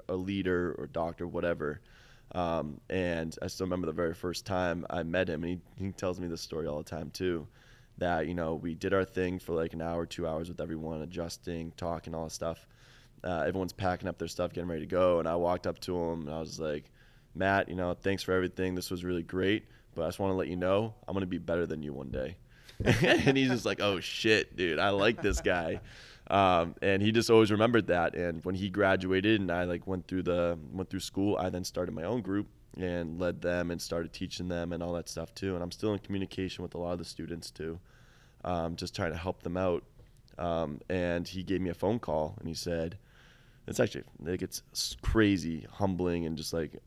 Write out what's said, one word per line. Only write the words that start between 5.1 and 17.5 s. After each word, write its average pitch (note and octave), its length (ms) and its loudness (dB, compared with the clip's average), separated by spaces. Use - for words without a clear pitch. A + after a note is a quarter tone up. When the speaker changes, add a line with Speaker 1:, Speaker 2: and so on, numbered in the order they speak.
Speaker 1:
him, D#2+ 140 -2
and F2 180 -2
he, F#2+ 80 -4
he G2 80 -4
tells F2+ 260 -2
me F2 80 -4
this E2 140 -4
story D#2 260 -4
all D2 100 -4
the D#2 60 -6
time D#2 280 -8
too, F2 360 -2
that, E2+ 300 0
you E2+ 60 -2
know, E2 220 0
we D#2+ 200 -4
did F#2+ 180 0
our F#2+ 120 4
thing F#2 340 -2
for, - 140 -6
like, E2 200 0
an E2 80 -6
hour, E2+ 240 -2
two E2 220 -4
hours D#2+ 220 -4
with E2 120 -10
everyone, D#2+ 400 -6
adjusting, E2 760 -8
talking, E2+ 380 -6
all E2 100 -4
that D#2 60 -10
stuff. - 360 -6
Uh, E2+ 240 0
everyone's F2+ 260 -2
packing F2+ 360 -2
up D#2+ 80 -6
their E2+ 100 -6
stuff, E2+ 260 -4
getting F2 160 -6
ready D#2+ 120 -4
to E2+ 60 -8
go. F2+ 320 6
And D#2+ 80 0
I E2 100 0
walked F2 300 2
up E2 140 -4
to F2+ 140 -4
him E2 320 -2
and - 60 -8
I D#2+ 60 -4
was D#2 200 -8
like, D2+ 320 -4
"Matt, G2 340 2